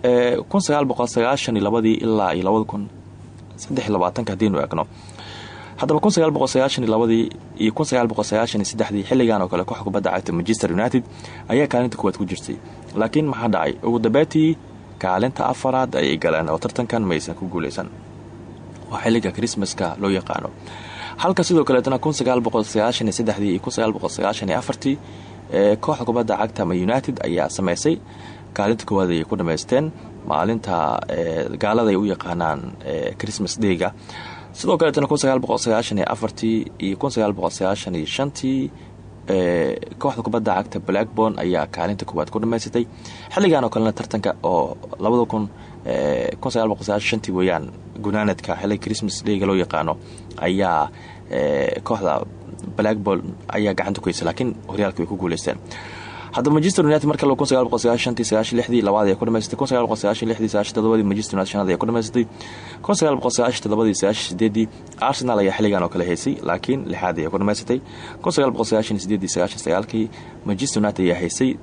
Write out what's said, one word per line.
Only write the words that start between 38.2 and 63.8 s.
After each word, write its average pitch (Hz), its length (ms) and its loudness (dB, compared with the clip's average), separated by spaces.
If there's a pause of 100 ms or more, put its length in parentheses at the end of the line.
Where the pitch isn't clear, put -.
ee, 87 500 2 (200)
kooxda 120 240 -2
kubadda 110 340 0
cagta 104 240 -4
Blackburn 104 580 0
ayaa 85 280 0
kaalinta 92 380 -4
koowaad 78 260 -4
ku 107 100 -4
dhameysatay. 117 440 0 (500)
Xilligan 165 300 4
oo 110 60 2
kalena 110 220 2
tartanka 104 500 -2
oo 85 340 2 (220)
labada 120 280 4
kun, 107 220 -2 (380)
ee, 64 540 0
kun 127 100 -2
sagaal 113 180 2
boqol 101 180 -2
sagaashan 104 200 0
iyo - 40 0
shantii 107 240 -2
weeyaan, 90 300 2 (380)
gunaanadka 101 580 0
xilliga 101 240 -2
Christmas 107 400 -4
Day-ga 98 220 0
loo 98 100 2
yaqaano 80 380 0 (440)
ayaa, 87 520 2 (400)
ee, 69 500 0
kooxda 98 340 0 (640)
Blackburn 104 460 0 (260)
ayaa 101 260 0
gacanta 98 260 -2
ku 92 100 -2
haysay, 85 160 -4
laakiin 123 240 -2 (180)
horyaalka 101 320 -2
way 85 60 0
ku 101 100 -6
guuleysteen. 87 420 -2 (720)
Haddaba 143 240 2
Manchester 170 320 4
United 147 240 4
marka 143 160 2
kun 139 200 4
sagaal 127 200 4
boqol 120 160 0
sagaashan 120 320 2
iyo 117 80 -2
shantii, - 20 2
sagaashan 110 300 2
iyo 120 80 2
lixdii 120 240 2
labaad 101 220 4
ayay 92 100 4
ku 120 80 0
dhameysatay, 113 320 0
kun 139 80 0
sagaal 123 200 2
boqol 110 120 0
sagaashan 104 300 0
iyo 113 40 2
lixdii, 110 160 0
sagaashan 104 220 0
iyo - 80 -4
toddobadii 110 320 4
Manchester 104 260 -2
United 98 160 0
shanaad 101 160 0
ayay 85 120 2
ku 110 60 0
dhameysatay, 113 380 0 (580)
kun 202 120 2
sagaal 151 240 4
boqol 123 160 0
sagaashan 120 240 2
iyo - 80 -10
toddobadii, 107 320 4